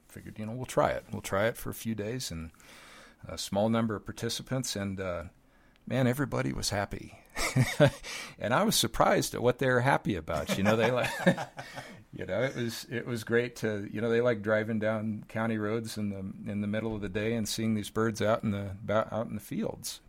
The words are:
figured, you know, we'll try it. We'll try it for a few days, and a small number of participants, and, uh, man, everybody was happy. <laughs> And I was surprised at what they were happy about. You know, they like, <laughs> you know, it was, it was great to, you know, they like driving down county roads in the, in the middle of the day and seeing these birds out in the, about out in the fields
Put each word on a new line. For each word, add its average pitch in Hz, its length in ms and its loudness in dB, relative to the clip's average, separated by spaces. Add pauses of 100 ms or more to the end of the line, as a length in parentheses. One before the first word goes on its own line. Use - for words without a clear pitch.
figured, 90 300 -14
you 107 80 -6
know, 110 60 -6
we'll 127 140 -6
try - 240 4
it. - 220 -4
We'll 101 100 -6
try 98 240 2
it 113 100 0
for - 140 -8
a 104 40 -6
few 113 200 -4
days, 110 360 -4
and 82 200 -8 (800)
a 85 100 -8
small 104 300 2
number 113 260 2
of 98 100 -6
participants, 123 680 -4
and, 98 240 -4
uh, 87 260 -4 (640)
man, 123 220 2
everybody 131 440 0
was 110 180 -2
happy. - 480 -4 (600)
<laughs> 139 120 10 (480)
And 107 140 -2
I 165 120 4
was 226 120 4
surprised - 580 4
at 101 80 -2
what 123 160 4
they 135 80 2
were 127 140 6
happy 131 360 2
about. 80 420 -2
You 98 60 2
know, 110 120 4
they 113 140 4
like, 127 200 0 (540)
<laughs> - 480 -16
you - 140 -8
know, 101 160 0
it 131 120 -2
was, 117 360 -4
it 117 160 -6
was 120 180 -4
great 120 320 2
to, 107 340 -2
you 110 120 -4
know, 117 80 2
they 117 100 4
like 120 220 2
driving 110 360 2
down 107 500 -2
county 113 280 -2
roads 110 400 -2
in 104 140 -2
the, 95 400 -8
in 101 100 -2
the 104 60 0
middle 110 280 0
of 104 60 -4
the 101 80 -4
day 107 260 0
and 110 140 -2
seeing 113 260 0
these 104 140 -2
birds 110 320 0
out 104 220 2
in 113 80 0
the, 101 220 -4 (100)
about 104 280 2
out 110 160 -2
in - 80 -8
the 104 60 -6
fields - 680 -6